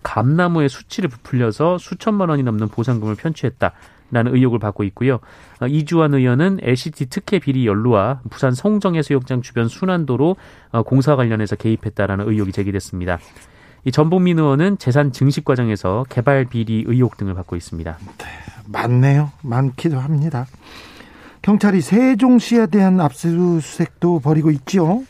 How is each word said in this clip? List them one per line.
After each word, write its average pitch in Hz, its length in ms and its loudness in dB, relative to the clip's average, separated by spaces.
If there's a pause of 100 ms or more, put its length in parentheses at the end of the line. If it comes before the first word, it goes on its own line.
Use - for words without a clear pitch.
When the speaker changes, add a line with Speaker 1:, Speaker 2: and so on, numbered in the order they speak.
Speaker 1:
감나무의 156 640 2
수치를 - 400 -6
부풀려서 131 680 -2
수천만 196 500 -2
원이 143 140 0
넘는 110 240 0
보상금을 110 480 -2
편취했다라는 123 1200 -4
의혹을 123 240 4
받고 104 240 -4
있고요. 120 360 -2 (400)
어, 123 60 -4
이주환 151 480 0
의원은 139 480 2
엘시티 131 480 -2
특혜 196 300 -4
비리 131 260 0
연루와 110 640 2
부산 131 220 -2
송정해수욕장 143 920 0
주변 117 260 -2
순환도로, 165 680 0 (380)
어, 113 100 0
공사 135 320 2
관련해서 110 400 0
개입했다라는 101 760 -2
의혹이 104 220 0
제기됐습니다. 92 680 -4 (640)
이 131 80 -2
전봉민 170 460 2
의원은 156 400 2
재산 139 340 0
증식 139 320 0
과정에서 113 640 0
개발 135 380 0
비리 113 400 -2
의혹 120 320 0
등을 98 160 -6
받고 90 220 -8
있습니다. 82 440 -10
Speaker 2:
네, - 260 -18 (420)
많네요. 135 640 2 (100)
많기도 131 580 -2
합니다. 139 460 -2 (960)
경찰이 196 400 2
세종시에 240 880 4
대한 185 340 4
압수수색도 170 1200 0
벌이고 151 320 2
있죠. 175 580 0